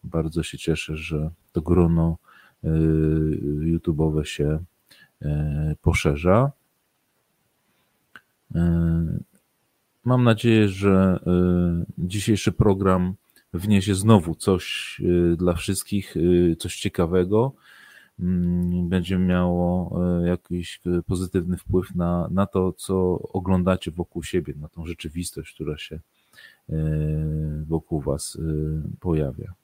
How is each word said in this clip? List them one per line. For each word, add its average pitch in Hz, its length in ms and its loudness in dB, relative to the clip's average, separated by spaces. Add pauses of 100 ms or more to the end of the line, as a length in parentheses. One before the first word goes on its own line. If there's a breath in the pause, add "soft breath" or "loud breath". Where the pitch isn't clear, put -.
Bardzo 80 400 -2
się - 140 -10
cieszę, 80 400 -2
że 78 320 -4 (220)
to 82 100 -2
grono, 85 560 4 (460 soft breath)
e, 85 60 -2 (880)
YouTube'owe 78 640 0
się, 76 360 -2 (640 soft breath)
e, 73 600 -2
poszerza. 85 720 2 (2000)
E, 85 640 0 (840)
mam 123 200 2
nadzieję, 113 460 4
że, 95 580 4
e, 87 580 2 (120)
dzisiejszy 101 540 0
program 95 640 2 (400 soft breath)
wniesie 98 420 2
znowu 92 400 4
coś, - 680 -2 (320)
e, - 20 2
dla 87 180 0
wszystkich, 95 600 -4 (360)
e, 82 40 2
coś - 240 -8
ciekawego. 95 720 0 (680 loud breath)
Mm, 87 680 0
będzie 92 280 -2
miało, 90 840 0 (220)
e, 87 60 0
jakiś, 87 580 -4
e, 87 160 0
pozytywny 90 560 -2
wpływ - 380 -2
na, 87 360 0
na 98 140 0
to, 92 280 -2
co 92 460 -2
oglądacie 90 720 0
wokół 82 320 -8
siebie, 76 340 -4
na 73 100 -12
tą 82 180 -12
rzeczywistość, 82 680 -10
która 76 240 -8
się, - 220 -14 (680 loud breath)
e, 78 60 -6 (920)
wokół 80 340 -4
was, 69 380 -6
e, 78 600 -4
pojawia. 76 540 -4 (100)